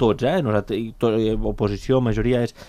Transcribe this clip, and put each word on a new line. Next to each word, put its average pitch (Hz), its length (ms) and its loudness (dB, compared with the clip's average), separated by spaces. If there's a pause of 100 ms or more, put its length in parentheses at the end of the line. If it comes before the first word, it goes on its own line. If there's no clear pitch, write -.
tots, 113 220 2
eh, 160 180 0
nosaltres, 107 380 -2
i 113 180 -8
to-, 113 220 2
eh, 110 180 0
oposició, 107 640 0
majoria, 120 400 0
és 117 140 -4 (140)